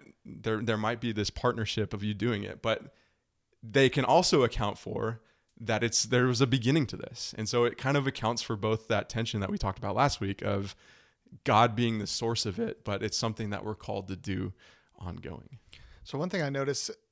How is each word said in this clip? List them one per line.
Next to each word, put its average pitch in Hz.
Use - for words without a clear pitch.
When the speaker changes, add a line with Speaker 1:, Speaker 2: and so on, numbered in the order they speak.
Speaker 1:
there, 110
there 113
might 110
be 120
this 104
partnership 110
of 101
you 107
doing 104
it, -
but 113
they 131
can 131
also 151
account 104
for -
that 107
it's, 117
there 123
was 123
a 135
beginning 127
to -
this. -
And 107
so 120
it 120
kind 135
of 139
accounts 117
for -
both 110
that 104
tension 113
that 98
we 208
talked 95
about 101
last 135
week 98
of 98
God 113
being 117
the 104
source 113
of 95
it, -
but 101
it's 107
something 110
that 104
we're 107
called 101
to 95
do 95
ongoing. -
Speaker 2:
So -
one 175
thing 180
I 143
notice 139